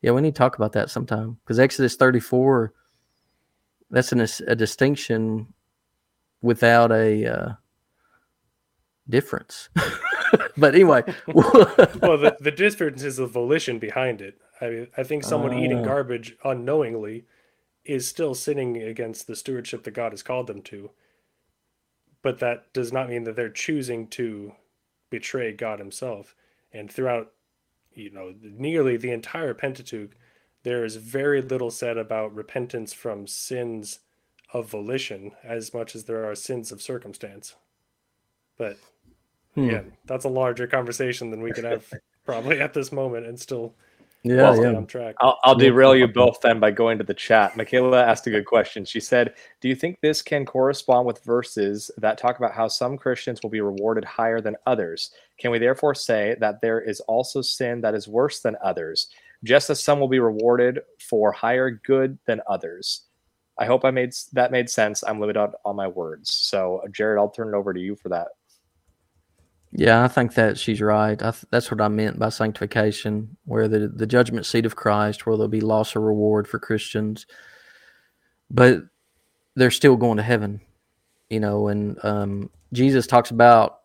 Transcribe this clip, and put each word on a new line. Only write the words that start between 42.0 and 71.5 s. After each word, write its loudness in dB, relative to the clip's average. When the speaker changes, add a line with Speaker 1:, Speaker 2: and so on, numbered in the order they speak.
Speaker 1:
<laughs> -20
Speaker 2:
probably -2
at -4
this -6
moment -6
and -16
still -10
Speaker 1:
Yeah, 6
Speaker 2:
stay 4
Speaker 1:
yeah. 2
Speaker 2:
on -6
track. -12
Speaker 3:
I'll, 4
I'll 10
Speaker 1:
Yeah. 8
Speaker 3:
derail 8
you 6
both 4
then 4
by 6
going 2
to -4
the -4
chat. 4
Michaela 4
asked 2
a -2
good 0
question. 0
She -8
said, 0
"Do -2
you 0
think -6
this 0
can -4
correspond 2
with -6
verses -2
that 0
talk -2
about -2
how -2
some -4
Christians -4
will -6
be -4
rewarded -2
higher -2
than -6
others? -4
Can -2
we 0
therefore 0
say -2
that -2
there -2
is -6
also -2
sin -4
that -2
is -8
worse -2
than -4
others, -4
just 4
as -2
some 2
will 0
be 2
rewarded 2
for 2
higher 0
good 0
than -2
others?" -8
I -2
hope 2
I 4
made -2
s-, -14
that 2
made 0
sense. -2
I'm -4
limited 0
on, 0
on -4
my -4
words. -8
So, -2
Jared, 0
I'll 2
turn -8
it 0
over -4
to -6
you -8
for -14
that. -4
Speaker 1:
Yeah, 6
I 4
think 0
that 2
she's -4
right. 0
I -2
th-, -12